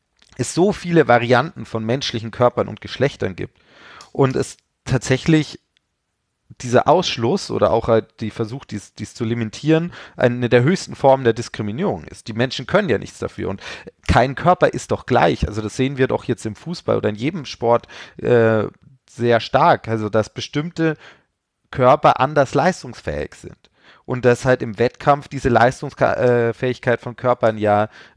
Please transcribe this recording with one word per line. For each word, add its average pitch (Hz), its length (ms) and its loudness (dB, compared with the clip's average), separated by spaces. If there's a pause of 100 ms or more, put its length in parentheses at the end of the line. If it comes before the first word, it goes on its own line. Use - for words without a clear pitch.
(360)
es - 160 -6
so 190 220 2
viele 165 340 2
Varianten 120 560 2
von 110 220 -6
menschlichen 117 440 -4
Körpern 120 380 0
und 104 140 -14
Geschlechtern 104 520 -4
gibt - 240 -12 (540)
und 131 240 0
es - 220 -6 (260)
tatsächlich 131 760 0 (1040)
dieser 120 260 2
Ausschluss 151 640 0
oder 104 220 2
auch 113 160 0
halt 113 320 0
die 110 100 -6
Versuch, 117 340 -8
dies, - 300 -14
dies - 200 -12
zu 123 100 -6
limitieren, 143 680 -2 (240)
eine 123 320 0
der 120 140 4
höchsten 175 340 0
Formen 135 260 4
der 117 120 2
Diskriminierung 110 720 -6
ist. - 220 -20
Die 113 60 -10
Menschen 120 340 -4
können 196 220 0
ja 107 80 2
nichts - 220 -12
dafür 92 320 -8
und 98 100 -10 (480)
kein 127 260 4
Körper 165 380 2
ist - 180 -8
doch 107 140 -4
gleich. 127 420 2
Also 104 140 -6
das 107 160 -8
sehen 135 220 -2
wir 127 100 2
doch 110 160 -4
jetzt - 220 -6
im 104 100 -8
Fußball 135 400 -4
oder 107 140 -2
in 104 60 -6
jedem 143 280 -6
Sport, - 420 -2 (300)
äh, 113 480 2 (440)
sehr 117 320 0
stark. 139 480 2
Also 110 200 -4
dass 107 220 0
bestimmte 156 680 -4 (760)
Körper 131 480 4
anders 143 360 0
leistungsfähig 123 800 -4
sind. - 360 -20 (360)
Und 123 180 -4
dass 120 220 4
halt 127 160 2
im 113 160 -8
Wettkampf 143 500 0
diese 135 220 -2
Leistungsfähigkeit 120 1500 0
von 123 120 -10
Körpern 117 440 0
ja, 104 320 2 (260)